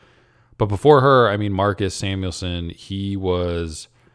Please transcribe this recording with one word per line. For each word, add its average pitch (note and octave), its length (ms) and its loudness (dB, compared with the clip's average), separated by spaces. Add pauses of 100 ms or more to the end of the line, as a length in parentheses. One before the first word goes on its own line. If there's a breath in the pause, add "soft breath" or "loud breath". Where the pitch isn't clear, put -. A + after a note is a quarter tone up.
(580 soft breath)
But A2 80 2
before C3 340 6
her, B2+ 280 4
I G2+ 80 0
mean, G#2 160 -4
Marcus G2 480 -2
Samuelsson, F2+ 720 -6
he G2 440 -8
was, F2 720 -4 (260 soft breath)